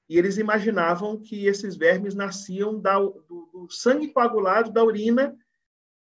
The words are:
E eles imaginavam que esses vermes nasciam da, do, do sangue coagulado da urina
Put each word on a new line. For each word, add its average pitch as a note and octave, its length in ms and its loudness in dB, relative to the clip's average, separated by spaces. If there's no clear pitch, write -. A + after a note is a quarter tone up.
E D#3+ 80 0
eles F#3+ 220 2
imaginavam G#3 840 0
que G3+ 260 -6
esses G3 300 -2
vermes F#3+ 380 2
nasciam G3 680 -6
da, G3 180 2
do, F#3 540 -6
do F3+ 180 -18
sangue D4 380 0
coagulado A3 600 2
da A3+ 120 2
urina A3+ 540 2